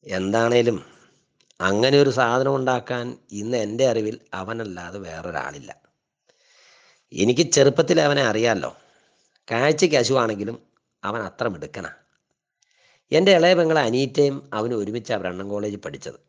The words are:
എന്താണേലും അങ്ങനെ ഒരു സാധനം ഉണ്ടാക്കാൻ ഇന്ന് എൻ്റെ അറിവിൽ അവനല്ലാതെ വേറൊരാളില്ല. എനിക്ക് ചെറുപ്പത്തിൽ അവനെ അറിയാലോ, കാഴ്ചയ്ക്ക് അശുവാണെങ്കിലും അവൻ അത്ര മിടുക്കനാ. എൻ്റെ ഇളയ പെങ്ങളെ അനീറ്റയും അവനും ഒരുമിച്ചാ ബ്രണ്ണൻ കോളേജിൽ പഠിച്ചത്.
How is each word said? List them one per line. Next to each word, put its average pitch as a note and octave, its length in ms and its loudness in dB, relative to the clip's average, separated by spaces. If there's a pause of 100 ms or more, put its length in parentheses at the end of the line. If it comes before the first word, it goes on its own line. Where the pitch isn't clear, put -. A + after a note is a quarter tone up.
എന്താണേലും A2+ 720 2 (800)
അങ്ങനെ G#2+ 380 2
ഒരു C#3 120 4
സാധനം B2+ 460 0
ഉണ്ടാക്കാൻ B2+ 480 -2 (280)
ഇന്ന് A2 260 -4
എൻ്റെ A2+ 280 -2
അറിവിൽ A2+ 300 0 (180)
അവനല്ലാതെ F#2+ 640 -10
വേറൊരാളില്ല. D#2+ 720 -10 (1400)
എനിക്ക് A#2+ 380 2
ചെറുപ്പത്തിൽ D3 500 4
അവനെ C#3+ 220 2
അറിയാലോ, A2 480 0 (800)
കാഴ്ചയ്ക്ക് D3+ 480 2
അശുവാണെങ്കിലും A#2 600 0 (460)
അവൻ G#2+ 200 -6
അത്ര G2+ 260 -6
മിടുക്കനാ. E2+ 420 -10 (1200)
എൻ്റെ F#3 200 4
ഇളയ F3 220 6
പെങ്ങളെ D#3+ 260 2
അനീറ്റയും C3+ 560 0 (160)
അവനും A2+ 260 -4
ഒരുമിച്ചാ G#2+ 380 -6
ബ്രണ്ണൻ F#2 320 -6
കോളേജിൽ G2+ 320 -6
പഠിച്ചത്. - 360 -14 (120)